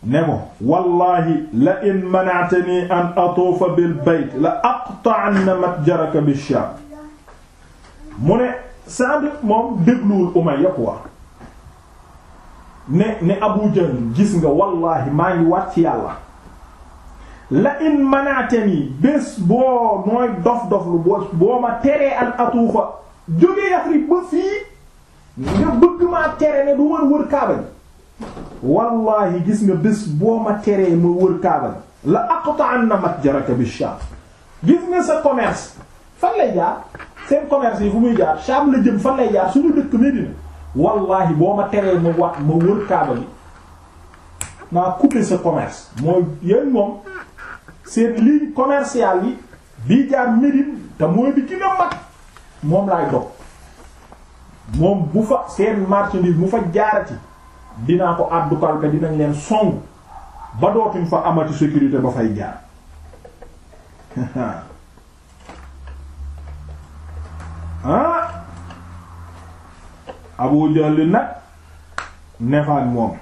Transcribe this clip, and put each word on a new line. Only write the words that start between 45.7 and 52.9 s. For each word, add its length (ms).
Mooy 240
yéen 280
moom, 280
seen 300
ligne 400
commerciale 720
yi, 140
bi 240
jaar 260
Médine, 400
te 80
mooy 260
bi 100
gën 200
a 160
mag, 140
moom 260
laay 220